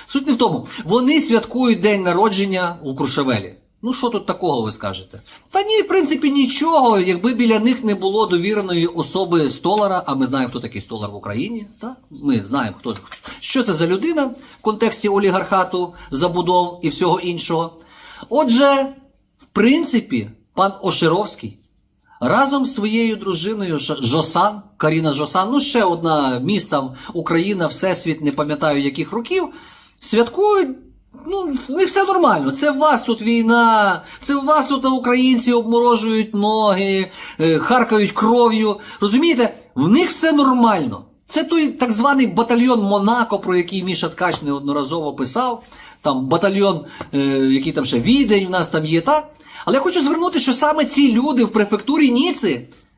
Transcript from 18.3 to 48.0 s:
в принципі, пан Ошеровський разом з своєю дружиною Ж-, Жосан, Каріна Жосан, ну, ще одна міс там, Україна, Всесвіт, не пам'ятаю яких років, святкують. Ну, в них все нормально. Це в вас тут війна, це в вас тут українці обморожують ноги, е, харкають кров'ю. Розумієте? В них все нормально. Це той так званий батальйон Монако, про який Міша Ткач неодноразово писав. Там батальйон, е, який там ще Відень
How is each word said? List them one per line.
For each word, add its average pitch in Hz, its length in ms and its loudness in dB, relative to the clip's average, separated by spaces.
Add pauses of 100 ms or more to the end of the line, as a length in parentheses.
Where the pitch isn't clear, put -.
в - 80 -20
принципі, 220 840 0 (220)
пан 196 280 0
Ошеровський 170 800 -2 (600)
разом 262 460 2
з - 100 -6
своєю 220 400 0
дружиною 190 640 -4
Ж-, 143 240 -4
Жосан, 170 600 0 (160)
Каріна 156 360 0
Жосан, 165 380 -2
ну, 285 80 2
ще 254 240 0
одна 156 560 0
міс 175 260 -2
там, 135 280 -4 (200)
Україна, 170 540 -2
Всесвіт, 165 540 -4
не 147 100 0
пам'ятаю 147 500 -2
яких 139 300 -4
років, 294 360 -4 (520)
святкують. 339 720 0 (600)
Ну, 370 260 -6 (120)
в 254 40 -12
них 349 160 0
все 392 180 0
нормально. 233 460 2
Це 294 200 0
в 269 60 -4
вас 285 240 2
тут 226 200 -4
війна, 226 800 4 (200)
це 285 140 0
в 277 100 -4
вас 302 220 2
тут 269 180 -2
українці 247 680 2
обморожують 226 840 2
ноги, 196 760 2 (280)
е, 160 200 2
харкають 233 520 2
кров'ю. 220 640 2 (240)
Розумієте? 240 520 2 (220)
В 143 140 2
них 330 200 4
все 320 220 0
нормально. 233 760 2 (220)
Це 302 160 -2
той 320 240 0
так 240 240 -2
званий 262 360 2
батальйон 233 540 2
Монако, 208 580 0
про 185 160 -2
який 180 280 -2
Міша 180 260 -4
Ткач 165 320 -4
неодноразово 143 720 -4
писав. 233 500 -4 (380)
Там 135 260 -2
батальйон, 190 580 0 (280)
е, 139 140 0
який 135 440 2
там 156 140 -2
ще 120 140 0
Відень 202 480 2